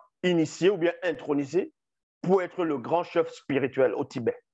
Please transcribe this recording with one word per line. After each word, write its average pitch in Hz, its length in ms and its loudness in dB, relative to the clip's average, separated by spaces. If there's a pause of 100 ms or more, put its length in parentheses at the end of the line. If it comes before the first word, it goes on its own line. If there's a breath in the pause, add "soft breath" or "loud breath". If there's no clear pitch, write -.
(240)
initier 170 460 2
ou 208 80 0
bien 165 160 2 (100)
introniser 147 720 -2 (480)
pour 185 200 2
être 175 240 -4
le 147 140 0
grand 143 240 0
chef 170 260 0
spirituel 131 640 0
au 143 100 -2
Tibet. 117 400 -4 (100)